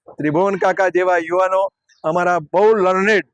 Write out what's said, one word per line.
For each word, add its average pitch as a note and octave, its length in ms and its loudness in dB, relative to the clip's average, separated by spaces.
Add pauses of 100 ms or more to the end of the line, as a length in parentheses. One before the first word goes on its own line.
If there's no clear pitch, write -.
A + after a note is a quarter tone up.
(100)
ત્રિભુવન F3 460 -2
કાકા F#3+ 320 0
જેવા F3+ 280 0
યુવાનો, F#3 520 0 (360)
અમારા F3 340 0
બહુ G3 360 2
લર્નેડ F#3+ 600 0